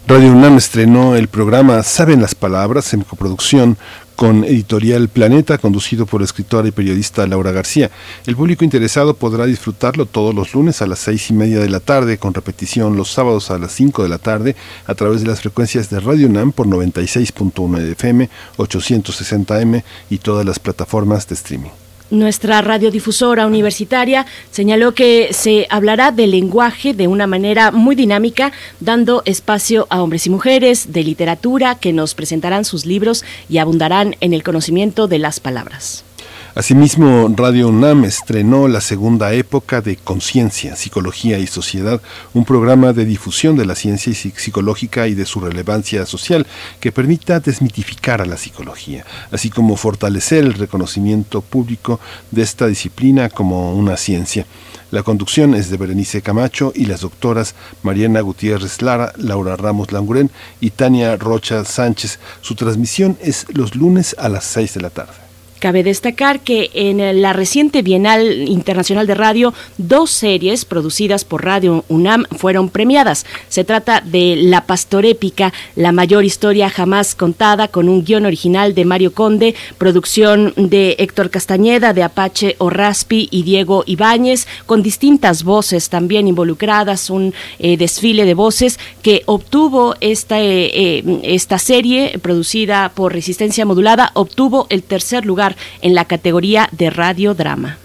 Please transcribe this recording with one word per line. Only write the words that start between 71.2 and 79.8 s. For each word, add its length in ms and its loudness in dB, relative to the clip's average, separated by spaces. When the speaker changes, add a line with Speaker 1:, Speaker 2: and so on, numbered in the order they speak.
Speaker 2:
por 180 -6
Radio 460 0
unam 360 2
fueron 320 0
premiadas. 560 2
Se 160 -2
trata 380 0
de 340 2
La 300 4
Pastorépica, 880 0
la 160 2
mayor 360 4
historia 420 2
jamás 460 0
contada, 540 0
con 200 2
un 160 2
guión 220 2
original 480 0
de 100 2
Mario 300 2
Conde, 400 2
producción 800 4